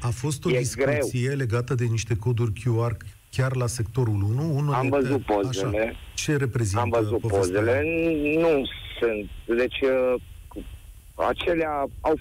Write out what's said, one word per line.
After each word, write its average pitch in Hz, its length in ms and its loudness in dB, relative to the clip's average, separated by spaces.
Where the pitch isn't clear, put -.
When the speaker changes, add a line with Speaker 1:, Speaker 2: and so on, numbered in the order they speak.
Speaker 1:
A 120 80 -2
fost - 360 -4
o 175 40 0
Speaker 2:
E 127 80 2
Speaker 1:
discuție 127 680 0
Speaker 2:
greu. 139 120 0
Speaker 1:
legată 120 380 -2
de 120 100 0
niște 113 300 -2
coduri 113 360 0
Q 117 360 0
R 117 40 -2
chiar 131 260 0
la 123 120 0
sectorul 107 560 0
unu? 135 320 0
Unul 143 180 0
Speaker 2:
Am 131 100 2
Speaker 1:
de 131 60 0
Speaker 2:
văzut 135 360 2
Speaker 1:
pe-, - 80 0
Speaker 2:
pozele. 101 460 0
Speaker 1:
așa. 113 160 0
Ce - 220 -2
reprezintă 117 460 0
Speaker 2:
Am 107 80 0
văzut 110 300 2
Speaker 1:
povestea? 98 400 2
Speaker 2:
pozele. 120 240 4
Nu 156 260 4
sunt. 107 300 0
Deci, 123 240 0
uh, 127 400 2
acelea 147 720 0
au 156 200 2